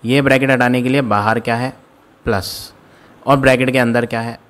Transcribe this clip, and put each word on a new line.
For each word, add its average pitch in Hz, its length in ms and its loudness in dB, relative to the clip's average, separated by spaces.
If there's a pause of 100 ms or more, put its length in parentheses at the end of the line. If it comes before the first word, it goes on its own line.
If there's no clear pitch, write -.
ये 131 180 0
ब्रैकेट 135 280 2
हटाने 123 320 2
के 127 60 -2
लिए 135 160 0
बाहर 107 360 0
क्या 117 160 -4
है? 127 160 -4 (540)
प्लस। - 460 -6 (540)
और 139 100 4
ब्रैकेट 131 340 2
के 131 80 0
अंदर 117 280 0
क्या 113 140 -6
है? 113 180 -8 (120)